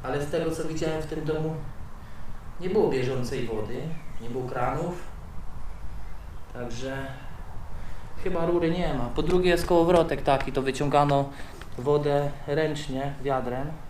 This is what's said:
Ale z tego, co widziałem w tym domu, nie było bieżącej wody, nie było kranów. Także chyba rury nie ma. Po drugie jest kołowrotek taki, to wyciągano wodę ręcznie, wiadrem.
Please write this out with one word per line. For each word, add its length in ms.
Ale 180
z 100
tego, 200
co 120
widziałem 380
w 40
tym 200
domu, 300
nie 100
było 200
bieżącej 580
wody, 340
nie 80
było 200
kranów. 540
Także 540
chyba 220
rury 260
nie 220
ma. 120
Po 180
drugie 260
jest 160
kołowrotek 560
taki, 300
to 100
wyciągano 680
wodę 540
ręcznie, 680
wiadrem. 480